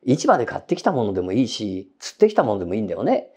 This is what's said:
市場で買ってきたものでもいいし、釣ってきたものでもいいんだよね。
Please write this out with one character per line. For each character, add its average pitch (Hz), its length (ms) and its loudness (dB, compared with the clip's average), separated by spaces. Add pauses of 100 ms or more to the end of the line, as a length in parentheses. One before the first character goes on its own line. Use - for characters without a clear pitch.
市 139 220 2
場 214 100 6
で 120 100 0
買 - 120 -6
っ - 40 -16
て - 140 -4
き - 60 -6
た 202 100 2
も 127 120 0
の 101 80 -2
で 92 80 -2
も 90 120 -2
い 123 120 2
い 110 40 -2
し、 95 500 -8
釣 - 180 -16
っ - 20 -8
て 214 100 6
き 214 60 -8
た 196 80 4
も 113 120 0
の 98 40 -2
で 90 60 -6
も 87 100 -4
い 107 40 0
い - 40 0
ん 104 40 -4
だ 87 80 -6
よ 90 80 -6
ね。 214 340 0